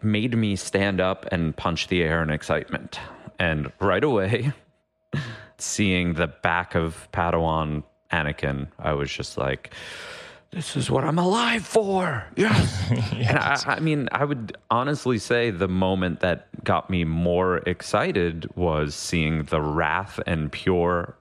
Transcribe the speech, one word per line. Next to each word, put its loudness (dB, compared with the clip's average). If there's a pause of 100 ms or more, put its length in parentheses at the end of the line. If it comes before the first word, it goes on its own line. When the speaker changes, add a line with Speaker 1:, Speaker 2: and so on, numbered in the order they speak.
Speaker 1:
made 2
me 4
stand 0
up 0
and 0
punch -2
the 2
air 2
in 0
excitement. -4 (380)
And 0
right 2
away, 2 (600)
<laughs> -8
seeing 0
the 0
back -2
of -2
Padawan 0 (300)
Anakin, -2 (100)
I -2
was -2
just -8
like, -4 (800)
"This -6
is -2
what 2
I'm 0
alive 2
for." 0 (120)
Yes. 4 (160)
Speaker 2:
<laughs> 0
Yes. 2
Speaker 1:
And 0
I, 0
I -2
mean, 0
I 2
would -4 (140)
honestly 2
say 2
the 0
moment 2
that 0 (160)
got 0
me 2
more 2
excited 0 (100)
was 0
seeing 0
the 0
wrath -2
and -2
pure 0